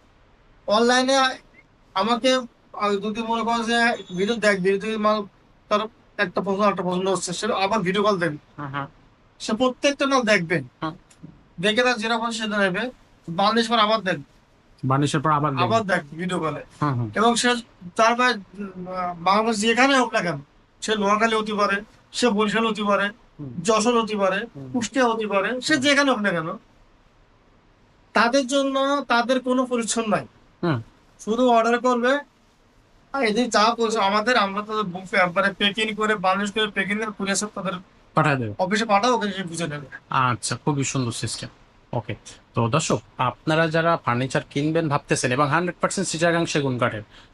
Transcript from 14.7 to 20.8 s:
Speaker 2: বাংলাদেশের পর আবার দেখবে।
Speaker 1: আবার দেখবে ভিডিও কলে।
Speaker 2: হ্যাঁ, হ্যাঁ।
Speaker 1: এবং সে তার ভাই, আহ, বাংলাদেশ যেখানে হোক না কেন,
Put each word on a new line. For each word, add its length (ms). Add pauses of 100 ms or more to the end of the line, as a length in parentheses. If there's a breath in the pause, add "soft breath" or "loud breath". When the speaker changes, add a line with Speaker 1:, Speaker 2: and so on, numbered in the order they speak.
Speaker 2:
বাংলাদেশের 360
পর 100
আবার 200
দেখবে। 120
Speaker 1:
আবার 200
দেখবে 340
ভিডিও 220
কলে। 220 (180)
Speaker 2:
হ্যাঁ, 160
হ্যাঁ। 200
Speaker 1:
এবং 200
সে 200 (400)
তার 200
ভাই, 180
আহ, 840
বাংলাদেশ 420
যেখানে 360
হোক 160
না 80
কেন, 180 (420)